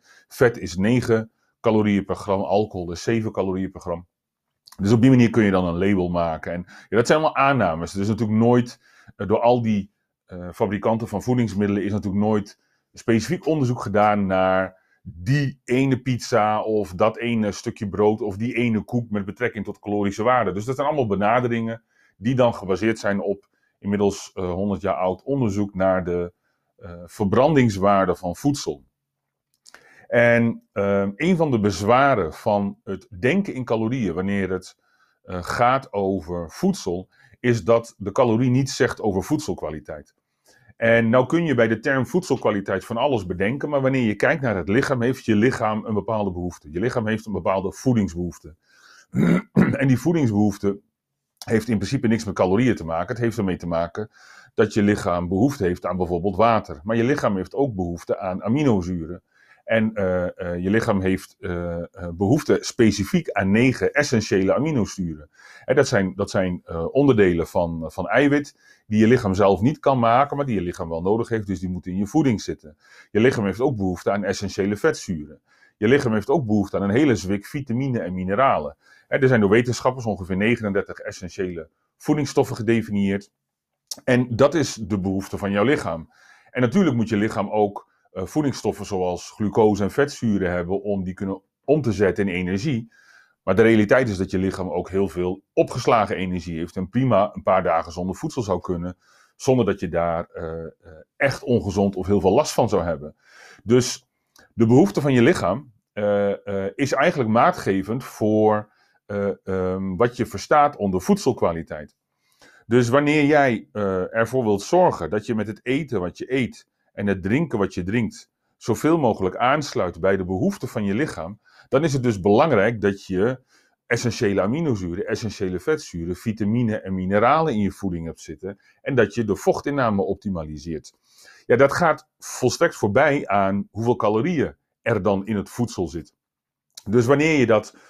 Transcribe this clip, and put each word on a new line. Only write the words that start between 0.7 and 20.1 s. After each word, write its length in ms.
negen 560
calorieën 460
per 100
gram, 260
alcohol 500
is 120
zeven 280
calorieën 400
per 100
gram. 260
Dus 140
op 100
die 80
manier 200
kun 140
je 80
dan 140
een 120
label 320
maken. 440
En 140
ja, 300
dat 100
zijn 120
allemaal 240
aannames. 500
Er 80
is 60
natuurlijk 320
nooit, 400
eh, 120
door 120
al 220
die, 300
eh, 280
fabrikanten 540
van 160
voedingsmiddelen 600
is 80
natuurlijk 320
nooit 360
specifiek 520
onderzoek 360
gedaan 440
naar 520
die 640
ene 380
pizza 600
of 320
dat 240
ene 340
stukje 380
brood 320
of 160
die 160
ene 300
koek 260
met 160
betrekking 400
tot 140
calorische 440